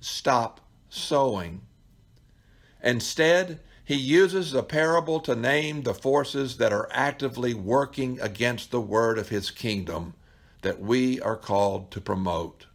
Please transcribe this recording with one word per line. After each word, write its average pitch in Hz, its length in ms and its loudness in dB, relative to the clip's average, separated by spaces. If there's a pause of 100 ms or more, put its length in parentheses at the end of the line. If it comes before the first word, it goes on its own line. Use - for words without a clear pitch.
"Stop - 600 0 (280)
sowing." 101 720 -2 (1200)
Instead, 160 800 2 (220)
he 147 120 -4
uses 170 580 4
the 127 100 2
parable 160 580 2
to 135 140 -2
name 147 480 0
the 117 120 -2
forces 135 640 0
that 110 140 4
are 104 200 0
actively 123 600 -2
working 127 680 -2
against 117 500 -2
the 123 100 0
word 110 380 2
of 104 120 -4
his 101 200 -4
kingdom 85 640 -6 (460)
that 92 200 -2
we 127 400 2
are 110 160 -2
called 98 540 0
to 95 100 -10
promote. 90 760 -4